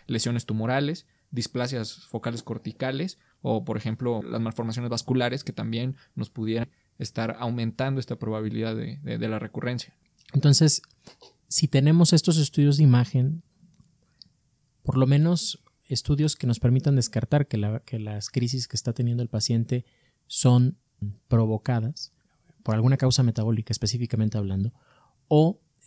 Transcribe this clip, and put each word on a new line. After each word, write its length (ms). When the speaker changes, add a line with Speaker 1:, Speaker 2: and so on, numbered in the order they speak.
Speaker 1:
lesiones 400
tumorales, 600
displasias 760
focales 360
corticales 760
o, 240
por 100
ejemplo, 460
las 180
malformaciones 500
vasculares 540
que 80
también 440
nos 160
pudieran 400
estar 400
aumentando 640
esta 180
probabilidad 560
de, 280
de, 160
de 100
la 100
recurrencia. 560
Speaker 2:
Entonces, 480
si 200
tenemos 460
estos 240
estudios 400
de 60
imagen, 580
por 140
lo 100
menos 560
estudios 480
que 140
nos 100
permitan 380
descartar 500
que 120
la, 220
que 200
las 280
crisis 380
que 100
está 160
teniendo 300
el 60
paciente 560
son 520
provocadas 840
por 100
alguna 220
causa 260
metabólica, 500
específicamente 640
hablando, 360
o 320